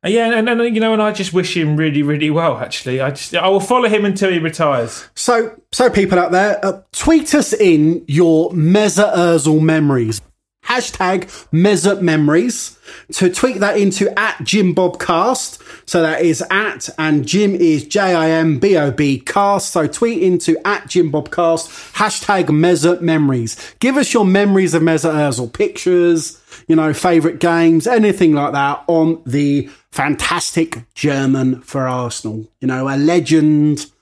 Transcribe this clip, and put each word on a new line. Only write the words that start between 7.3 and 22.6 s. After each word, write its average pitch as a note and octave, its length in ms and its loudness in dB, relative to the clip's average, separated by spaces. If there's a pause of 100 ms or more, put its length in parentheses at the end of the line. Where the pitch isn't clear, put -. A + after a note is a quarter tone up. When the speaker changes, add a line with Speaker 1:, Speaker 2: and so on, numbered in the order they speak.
Speaker 2:
us D4 180 2
in E3 540 4
your D#3+ 460 2
Mesut F#3 640 2
Ozil D#3+ 460 4
memories. C#3+ 640 0 (420)
Hashtag F#3+ 600 -2 (260)
Mesut F#3+ 520 2
Memories. D#3+ 760 0 (340)
To F3+ 200 0
tweet A#3 280 -2
that G3+ 180 0
into G3 400 0
at G#3+ 260 -4
Jim F#3+ 300 0
Bob F3+ 260 0
Cast. F#3+ 640 -2 (240)
So F3 160 -2
that D#3+ 180 -2
is E3 300 0
at, G3 480 -4
and D3+ 280 0
Jim G3 280 0
is D#3 320 0
J F#3+ 280 -2
I D#3+ 140 0
M D#3+ 300 0
B G3 180 2
O C#3+ 140 0
B C#3 280 -2
Cast. G3+ 540 -2
So D#3+ 140 -2
tweet A#3 360 -2
into F3 440 0
at G3+ 200 -4
Jim E3 240 0
Bob D3+ 200 -6
Cast, E3 400 -2 (240)
hashtag G3 520 -2
Mesut E3 540 2